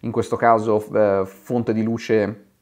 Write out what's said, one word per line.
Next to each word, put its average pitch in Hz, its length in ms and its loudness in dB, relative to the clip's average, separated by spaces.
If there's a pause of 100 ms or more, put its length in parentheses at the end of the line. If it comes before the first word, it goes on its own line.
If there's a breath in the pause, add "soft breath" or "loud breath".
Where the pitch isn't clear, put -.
in 113 100 -8
questo 113 260 -4
caso, 110 560 2
eh, 101 320 2
fonte 117 480 -6
di 110 100 -2
luce 110 640 -2 (160)